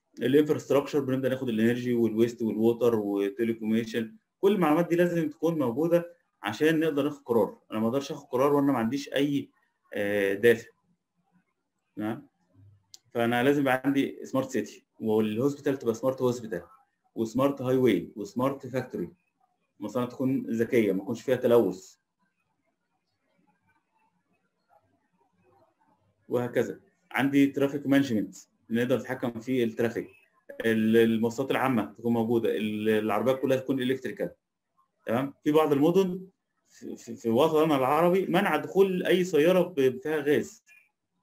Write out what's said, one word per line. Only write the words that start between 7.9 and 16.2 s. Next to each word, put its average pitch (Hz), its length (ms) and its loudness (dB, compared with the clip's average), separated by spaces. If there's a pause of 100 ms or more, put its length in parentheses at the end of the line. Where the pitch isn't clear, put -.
اخد 143 140 -12
قرار 139 280 2
وانا 139 180 4
ما 123 60 0
عنديش 120 360 -2
اي، 143 360 0 (440)
آه، 101 400 0
داتا. 117 300 4 (1300)
تمام؟ 107 320 -8 (880)
فانا 120 280 0
لازم 143 180 2
يبقى 131 240 0
عندي 139 400 -2
smart 131 260 -4
سيتي، - 360 -6 (140)
والهوسبيتال 113 760 0
تبقى 113 160 -2
smart 131 280 -4